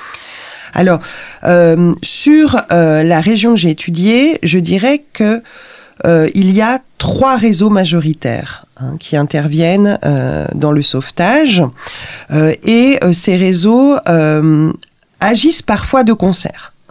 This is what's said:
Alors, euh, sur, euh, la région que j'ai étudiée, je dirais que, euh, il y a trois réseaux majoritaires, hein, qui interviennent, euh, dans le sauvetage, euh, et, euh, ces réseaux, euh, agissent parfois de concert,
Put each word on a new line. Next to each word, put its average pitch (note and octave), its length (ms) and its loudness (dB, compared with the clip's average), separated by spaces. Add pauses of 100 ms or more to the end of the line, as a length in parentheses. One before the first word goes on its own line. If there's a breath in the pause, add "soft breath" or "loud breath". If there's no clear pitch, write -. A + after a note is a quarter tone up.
(720 loud breath)
Alors, C#3+ 260 2 (440 loud breath)
euh, E3+ 580 4
sur, D4+ 540 2 (160)
euh, D#3 320 2
la E3 160 2
région G#3+ 340 2
que A3 60 2
j'ai E3 120 2
étudiée, A3 720 0
je E3+ 160 0
dirais G3 520 0
que, A3 320 -2 (600 loud breath)
euh, D#3+ 280 2
il F#3+ 180 2
y G3+ 100 2
a B3 180 -2 (180)
trois - 380 -2
réseaux G#3+ 340 2
majoritaires, D#3+ 960 -2 (120)
hein, C3 240 -8
qui - 160 -4
interviennent, D#3+ 880 0
euh, C3+ 400 -2 (100)
dans D3 160 0
le D3 100 0
sauvetage, F#3 800 0 (680 loud breath)
euh, D#3 220 2 (120)
et, A#3+ 380 2
euh, F3+ 80 2
ces F3+ 240 0
réseaux, G3+ 600 2 (120)
euh, D#3 640 2 (480)
agissent A#3 440 0
parfois B3 400 0
de A3+ 100 2
concert, - 600 -4 (180)